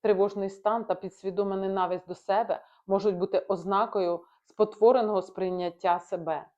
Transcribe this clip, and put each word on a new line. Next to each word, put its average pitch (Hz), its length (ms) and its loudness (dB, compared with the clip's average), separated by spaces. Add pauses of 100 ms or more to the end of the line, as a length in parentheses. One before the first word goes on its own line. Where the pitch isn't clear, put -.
Тривожний 196 480 2
стан 214 340 -2
та 185 100 -2
підсвідома 190 600 -4
ненависть 185 520 -2
до 175 60 -10
себе 202 500 -2 (220)
можуть 190 300 2
бути 185 220 0
ознакою 190 840 0 (200)
спотвореного 214 800 2
сприйняття 180 800 -2
себе. 160 460 -6 (120)